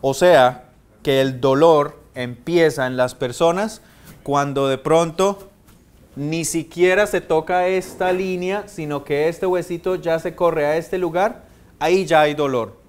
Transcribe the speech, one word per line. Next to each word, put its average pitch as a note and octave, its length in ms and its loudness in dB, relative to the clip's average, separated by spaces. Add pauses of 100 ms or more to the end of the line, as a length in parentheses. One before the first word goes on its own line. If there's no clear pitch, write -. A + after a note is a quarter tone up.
O C3+ 140 -2
sea, C#3 560 4 (320)
que C3+ 180 0
el C3 200 -2
dolor D3 580 4 (160)
empieza C#3 720 -2
en B2+ 100 -6
las B2+ 200 -2
personas E3+ 680 -2 (400)
cuando C#3 460 -2
de C3 100 -2
pronto E3+ 720 0 (640)
ni D#3 300 -6
siquiera F3+ 640 0
se F#3 120 -2
toca F3 460 0
esta F#3 460 -2
línea, F#3 560 -4
sino D3 340 -8
que D3 260 -2
este E3+ 180 -4
huesito F3+ 500 -2
ya E3 240 -2
se E3 160 -8
corre D#3+ 300 0
a D3+ 100 0
este E3+ 220 -6
lugar, F3+ 480 -4 (340)
ahí F3 260 0
ya D#3 140 4
hay D3+ 140 2
dolor. C3 420 -4 (120)